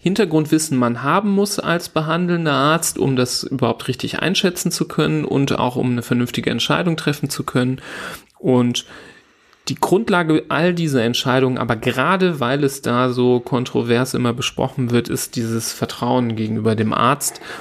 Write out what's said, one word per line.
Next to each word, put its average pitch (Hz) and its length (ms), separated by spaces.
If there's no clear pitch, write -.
Hintergrundwissen 156 760
man 120 260
haben 185 280
muss 98 280
als 170 300
behandelnder 165 640
Arzt, 147 460
um 135 180
das 123 280
überhaupt 123 440
richtig - 320
einschätzen 180 500
zu 160 160
können 156 380
und 139 340
auch 127 180
um 127 160
eine 120 100
vernünftige 120 480
Entscheidung 156 460
treffen 147 340
zu - 140
können. 127 360
Und 123 480
die - 80
Grundlage 175 720
all 165 260
dieser 143 300
Entscheidungen, 127 540
aber 117 180
gerade 147 640
weil 139 240
es - 180
da 123 280
so 123 280
kontrovers 120 760
immer 123 180
besprochen 127 580
wird, 120 180
ist - 280
dieses 113 360
Vertrauen 120 640
gegenüber 110 400
dem 110 180
Arzt. - 480